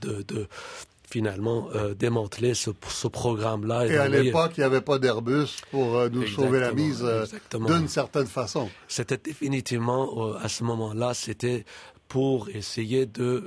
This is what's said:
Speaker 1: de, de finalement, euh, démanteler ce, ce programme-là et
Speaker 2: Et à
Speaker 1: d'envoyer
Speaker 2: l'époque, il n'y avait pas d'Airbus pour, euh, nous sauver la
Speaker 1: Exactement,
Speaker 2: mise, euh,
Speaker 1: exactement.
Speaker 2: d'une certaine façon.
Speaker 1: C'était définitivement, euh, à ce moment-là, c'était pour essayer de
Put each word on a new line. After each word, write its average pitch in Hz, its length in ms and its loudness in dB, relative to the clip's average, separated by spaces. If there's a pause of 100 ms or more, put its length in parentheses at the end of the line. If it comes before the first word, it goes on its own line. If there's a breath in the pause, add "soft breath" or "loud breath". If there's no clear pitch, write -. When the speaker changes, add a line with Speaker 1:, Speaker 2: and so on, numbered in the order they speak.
Speaker 1:
de, 104 220 -6
de 104 260 -6 (600 loud breath)
finalement, 110 640 -2
euh, 104 200 -2
démanteler 117 600 0
ce, 110 180 -2 (180)
ce - 180 -4
programme-là 113 800 0
et - 40 2
Speaker 2:
Et 156 60 4
à 143 60 6
Speaker 1:
d'envoyer 139 200 4
Speaker 2:
l'époque, 165 340 4
il - 20 -2
n'y 139 60 4
avait 131 160 4
pas 139 180 2
d'Airbus 127 600 2 (100)
pour, 127 240 2
euh, 120 140 4
nous 120 180 0
sauver 131 320 4
la 123 120 2
Speaker 1:
Exactement, 147 160 2
Speaker 2:
mise, 123 180 -2
euh, 113 160 2
Speaker 1:
exactement. 110 480 -4
Speaker 2:
d'une 165 180 4
certaine 139 400 0
façon. 120 420 -4 (200)
Speaker 1:
C'était 131 260 -2
définitivement, 127 1000 -2
euh, 110 260 -2
à 113 60 -2
ce - 160 -4
moment-là, 113 480 -2
c'était 117 500 -4 (460 loud breath)
pour 131 380 0
essayer 110 580 -2
de 120 420 -2